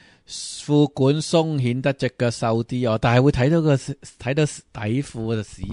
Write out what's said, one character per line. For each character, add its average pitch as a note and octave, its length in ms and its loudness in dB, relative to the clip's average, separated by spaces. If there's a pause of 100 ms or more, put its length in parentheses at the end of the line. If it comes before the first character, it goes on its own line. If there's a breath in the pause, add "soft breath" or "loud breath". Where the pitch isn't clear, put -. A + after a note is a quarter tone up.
(280 soft breath)
褲 - 640 0
管 C#3 220 2
鬆 D#3+ 440 0
顯 B2 220 -2
得 C#3 120 0
隻 C3+ 220 -4
腳 A#2+ 140 0
瘦 A#2 340 -2
啲， B2 280 -4
哦， A2 100 0
但 A#2+ 160 4
係 B2+ 60 6
會 C#3+ 80 6
睇 C3 180 2
到 E3 120 2
個， D3+ 140 4
睇 - 600 -6
到 D3+ 100 2
底 A2+ 560 -6
褲 A2+ 340 -6
嘅 A2 60 -4
屎 F#2 320 -14